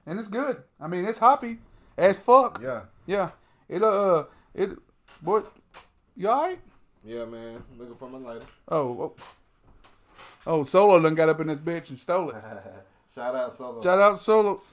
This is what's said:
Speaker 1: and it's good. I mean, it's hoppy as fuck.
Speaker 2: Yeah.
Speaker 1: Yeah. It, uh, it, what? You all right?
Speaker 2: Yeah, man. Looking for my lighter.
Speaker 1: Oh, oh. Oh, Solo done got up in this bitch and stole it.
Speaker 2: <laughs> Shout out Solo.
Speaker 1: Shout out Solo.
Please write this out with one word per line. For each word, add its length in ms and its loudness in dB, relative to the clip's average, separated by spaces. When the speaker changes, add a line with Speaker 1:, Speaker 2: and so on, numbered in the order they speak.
Speaker 1:
and 120 -8
it's 80 -12
good. 300 -4
I 80 -14
mean, 180 -6
it's 140 -6
hoppy 400 2
as 200 4
fuck. 460 4
Speaker 2:
Yeah. 180 -8
Speaker 1:
Yeah. 240 -2
It, 140 -2
uh, 400 2
it, 160 -2
what? 300 -2
You 140 -4
all 140 2
right? 160 -6
Speaker 2:
Yeah, 200 -10
man. 380 -16
Looking 180 -18
for 140 -18
my 80 -18
lighter. 280 -16
Speaker 1:
Oh, 320 -4
oh. 140 -10
Oh, 180 -2
Solo 360 6
done 160 4
got 140 4
up 100 0
in 80 -6
this 120 -6
bitch 300 -8
and 80 -14
stole 340 -4
it. 40 -16
Speaker 2:
<laughs> 380 -20
Shout 200 -8
out 200 -6
Solo. 260 -14
Speaker 1:
Shout 180 2
out 200 4
Solo. 420 0